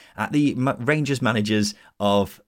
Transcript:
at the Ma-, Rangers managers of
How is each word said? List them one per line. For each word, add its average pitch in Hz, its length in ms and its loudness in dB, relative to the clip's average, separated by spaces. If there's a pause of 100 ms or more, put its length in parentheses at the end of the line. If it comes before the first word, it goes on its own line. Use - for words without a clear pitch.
(160)
at 110 160 -6
the 147 220 2
Ma-, 127 240 -2
Rangers 139 420 -2
managers 107 540 0 (260)
of 101 480 0